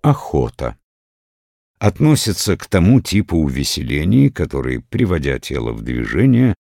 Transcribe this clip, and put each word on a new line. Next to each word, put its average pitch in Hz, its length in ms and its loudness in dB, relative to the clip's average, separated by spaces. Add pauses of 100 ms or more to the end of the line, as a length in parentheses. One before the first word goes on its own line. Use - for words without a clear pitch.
Охота 65 760 -2 (1000)
относится 107 760 0
к - 120 -14
тому 104 340 4
типу - 360 -2
увеселений, 73 920 0
которые, 64 520 -4
приводя 80 580 -2
тело 60 320 -6
в 55 100 -10
движение 80 720 0 (120)